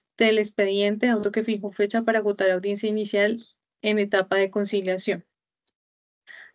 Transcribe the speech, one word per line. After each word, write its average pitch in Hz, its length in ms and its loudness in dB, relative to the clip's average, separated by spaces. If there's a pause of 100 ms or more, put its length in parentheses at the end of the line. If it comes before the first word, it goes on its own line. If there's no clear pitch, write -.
(180)
del 226 200 4
expediente, 208 720 0
auto 214 240 0
que 226 100 -2
fijó 208 300 -4
fecha 214 300 0
para 226 160 2
agotar 202 300 0
audiencia 202 380 -2
inicial 214 580 0 (360)
en 214 180 0
etapa 196 380 0
de 196 120 2
conciliación, 190 760 -2 (1300)